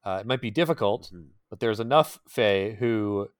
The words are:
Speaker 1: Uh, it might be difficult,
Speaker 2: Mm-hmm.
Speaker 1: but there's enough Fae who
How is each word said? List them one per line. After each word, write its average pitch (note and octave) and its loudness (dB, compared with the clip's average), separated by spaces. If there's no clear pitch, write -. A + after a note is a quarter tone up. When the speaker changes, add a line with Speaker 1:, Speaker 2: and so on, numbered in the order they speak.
Speaker 1:
Uh, F#2+ -4
it G#2+ -12
might B2+ -2
be A#2 -4
difficult, C3 0
Speaker 2:
Mm-hmm. E2+ -20
Speaker 1:
but A2 -14
there's A2+ 0
enough C#3 2
Fae G#2 2
who G#2 0